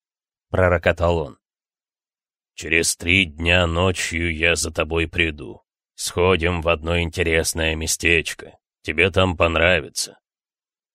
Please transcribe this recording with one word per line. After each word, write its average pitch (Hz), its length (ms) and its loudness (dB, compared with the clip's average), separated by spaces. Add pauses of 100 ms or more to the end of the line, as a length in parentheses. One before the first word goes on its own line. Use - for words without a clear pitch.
(500)
пророкотал 87 680 2
он. 71 200 -8 (1160)
"Через 82 420 0
три 92 280 2
дня 85 420 2
ночью 85 680 -2
я 85 180 0
за 80 160 -4
тобой 80 380 -2
приду. 78 540 -4 (320)
Сходим 87 680 0
в 78 80 -2
одно 85 320 0
интересное 82 760 0
местечко. 80 840 -2 (240)
Тебе 82 280 0
там 92 260 2
понравится". 85 840 0 (760)